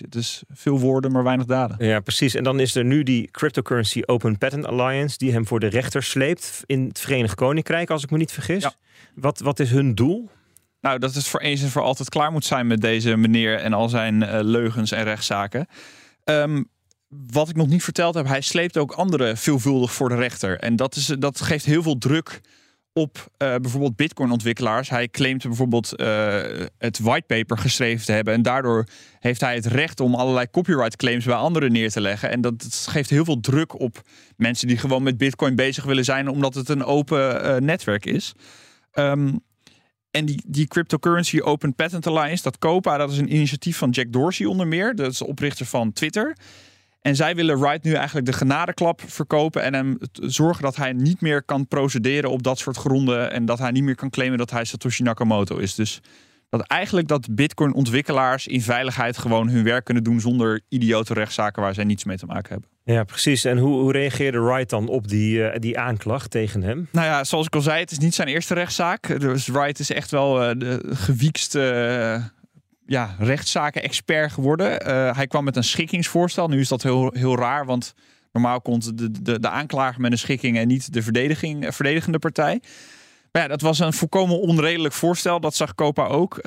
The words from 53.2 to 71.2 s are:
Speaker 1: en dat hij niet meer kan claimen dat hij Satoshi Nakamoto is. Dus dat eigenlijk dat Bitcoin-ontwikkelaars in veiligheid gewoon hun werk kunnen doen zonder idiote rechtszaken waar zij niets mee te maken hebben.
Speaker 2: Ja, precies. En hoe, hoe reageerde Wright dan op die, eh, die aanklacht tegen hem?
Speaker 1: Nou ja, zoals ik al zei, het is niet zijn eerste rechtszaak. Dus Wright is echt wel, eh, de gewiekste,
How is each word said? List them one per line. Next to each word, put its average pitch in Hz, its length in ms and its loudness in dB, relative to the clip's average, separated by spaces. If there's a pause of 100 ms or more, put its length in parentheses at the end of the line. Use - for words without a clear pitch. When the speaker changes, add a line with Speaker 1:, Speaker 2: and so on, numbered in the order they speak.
Speaker 1:
en 120 120 0
dat 117 140 0
hij 127 120 -2
niet 131 120 2
meer 139 120 0
kan 135 160 -6
claimen 131 280 -2
dat 120 120 -4
hij 117 140 -4
Satoshi 120 380 -4
Nakamoto 110 540 2
is. 98 180 -4
Dus - 260 -4 (480)
dat 117 120 -2
eigenlijk 175 480 -2
dat 135 260 0
Bitcoin-ontwikkelaars 135 1120 2
in 131 160 -2
veiligheid 120 560 -2
gewoon 113 300 2
hun 117 160 4
werk 117 200 2
kunnen 120 200 0
doen 117 160 2
zonder 113 480 2
idiote 113 460 0
rechtszaken 107 480 -2
waar 98 120 0
zij 104 100 -4
niets 104 200 0
mee 95 120 -6
te 95 100 -14
maken - 260 -8
hebben. 98 160 -10 (160)
Speaker 2:
Ja, 117 200 2
precies. 131 400 0
En 123 140 2
hoe, 131 220 2
hoe 135 120 4
reageerde 135 480 0
Wright 127 300 0
dan 110 180 -2
op 113 200 -2
die, 107 400 2
eh, 117 120 -6
die 117 180 -4
aanklacht 117 520 -4
tegen 107 320 -2
hem? 131 300 -4
Speaker 1:
Nou 165 140 0
ja, 143 180 0
zoals 160 220 -2
ik 156 80 -4
al 156 60 2
zei, 156 200 2
het 180 100 -6
is 156 80 -8
niet 160 160 2
zijn 165 140 -2
eerste 160 260 -2
rechtszaak. 170 640 -2
Dus 135 260 0
Wright 143 320 0
is 147 120 -6
echt 143 200 -6
wel, 139 320 2
eh, 120 160 2
de 123 240 -4 (100)
gewiekste, 135 800 0